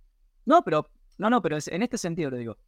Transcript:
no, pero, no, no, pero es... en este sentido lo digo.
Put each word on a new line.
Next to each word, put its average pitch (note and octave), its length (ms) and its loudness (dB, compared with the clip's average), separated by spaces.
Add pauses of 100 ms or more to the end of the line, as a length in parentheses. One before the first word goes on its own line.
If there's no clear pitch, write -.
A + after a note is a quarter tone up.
(460)
no, E4 180 6
pero, D#3 240 0 (300)
no, G#3 120 -2
no, A#3+ 120 2
pero D3+ 160 -2
es... D3+ 100 -8
en E3+ 140 -4
este B3 160 -4
sentido E3 320 -4
lo B2+ 80 -6
digo. A#2 200 -8 (100)